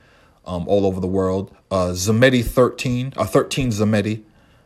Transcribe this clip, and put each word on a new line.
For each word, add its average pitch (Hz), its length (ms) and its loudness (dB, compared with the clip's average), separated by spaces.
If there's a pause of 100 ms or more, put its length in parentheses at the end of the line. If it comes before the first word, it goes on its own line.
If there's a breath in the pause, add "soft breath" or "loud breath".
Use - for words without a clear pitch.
(440 soft breath)
um, 87 240 -6
all 98 160 4
over 92 160 0
the 92 60 -2
world. 95 480 -2 (160 soft breath)
Uh, 90 220 0
Zametti 113 520 2
thirteen, 123 720 0
uh, 95 80 -2
thirteen 131 460 0
Zametti. 107 520 -2 (440 soft breath)